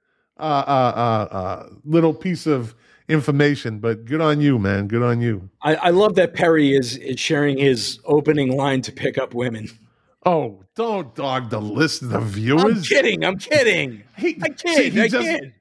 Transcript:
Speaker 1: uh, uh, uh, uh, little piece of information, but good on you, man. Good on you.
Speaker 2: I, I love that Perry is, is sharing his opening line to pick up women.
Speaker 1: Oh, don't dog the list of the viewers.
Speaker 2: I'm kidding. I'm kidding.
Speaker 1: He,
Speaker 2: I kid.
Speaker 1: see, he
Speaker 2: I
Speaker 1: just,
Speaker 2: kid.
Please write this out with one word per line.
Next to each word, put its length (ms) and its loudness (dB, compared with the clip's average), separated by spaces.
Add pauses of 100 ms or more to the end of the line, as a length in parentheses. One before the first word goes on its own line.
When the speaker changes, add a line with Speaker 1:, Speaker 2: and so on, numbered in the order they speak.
(380)
Speaker 1:
uh, 40 -10
uh, 0 -
uh, 920 0
uh, 340 -8 (180)
little 260 2
piece 340 -6
of 280 -2 (340)
information, 680 0
but 260 -4
good 160 -4
on 220 2
you, 160 4
man. 280 0
Good 160 0
on 200 0
you. 260 -4 (140)
Speaker 2:
I, 140 2
I 140 0
love 260 4
that 180 2
Perry 380 4
is, 260 0
is 200 -8
sharing 380 0
his 480 0
opening 500 2
line 280 0
to 100 -10
pick 240 -6
up 160 -6
women. 380 -6 (560)
Speaker 1:
Oh, 360 -2 (140)
don't 380 -4
dog 360 -4
the 120 -4
list 400 0
of 80 -8
the 100 -2
viewers. 440 0
Speaker 2:
I'm 180 2
kidding. 420 2
I'm 140 0
kidding. 640 0 (160)
Speaker 1:
He, 240 -4
Speaker 2:
I 80 -2
kid. 260 -2
Speaker 1:
see, 140 2
he 100 0
Speaker 2:
I 80 2
Speaker 1:
just, 180 -2
Speaker 2:
kid. 340 -6